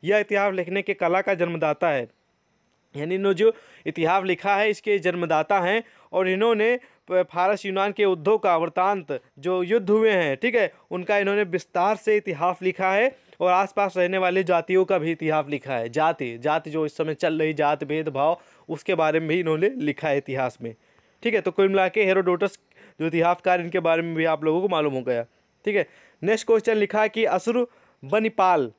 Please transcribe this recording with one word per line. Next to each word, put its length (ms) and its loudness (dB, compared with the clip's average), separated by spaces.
यह 140 2
इतिहास 360 0
लिखने 280 -4
के 120 -4
कला 280 0
का 120 0
जन्मदाता 560 0
है, 180 -2
यानी 180 -4
इन्होंने 200 0
जो 180 4
इतिहास 380 0
लिखा 320 0
है 140 2
इसके 300 0
जन्मदाता 600 0
हैं। 240 0
और 160 0
इन्होंने 500 2
प-, 200 2
फारस 340 -2
यूनान 260 -2
के 120 -2
युद्धों 340 2
का 200 2
वृत्तांत, 640 -2
जो 240 -2
युद्ध 260 0
हुए 220 4
हैं, 260 0
ठीक 180 -2
है, 180 2
उनका 260 -2
इन्होंने 260 0
विस्तार 520 -2
से 220 0
इतिहास 440 -2
लिखा 320 -2
है 240 0
और 120 2
आसपास 460 0
रहने 200 0
वाली 260 0
जातियों 420 2
का 120 0
भी 140 -2
इतिहास 380 -2
लिखा 260 -6
है। 140 -4
जाति, 480 -2
जाति 320 -2
जो 160 -2
इस 120 -8
समय 160 -2
चल 260 -2
रही 140 0
जात 300 0
भेदभाव, 580 -2
उसके 260 -4
बारे 240 2
में 100 -6
भी 100 0
इन्होंने 300 0
लिखा 400 -4
है 80 0
इतिहास 440 -6
में, 140 -12
ठीक 100 -2
है। 80 0
तो 100 -2
कुल 180 2
मिला 180 2
के 160 2
हेरोडोटस 560 0
जो 60 -2
इतिहासकार, 540 2
इनके 180 -2
बारे 220 2
में 140 -6
भी 100 0
आप 180 0
लोगों 180 2
को 60 -2
मालूम 260 0
हो 80 -4
गया, 220 -2
ठीक 100 -2
है। 140 0
नेक्स्ट 240 -2
क्वेश्चन 280 2
लिखा 260 0
है 80 2
कि 160 0
असुर 420 0
बनिपाल 720 2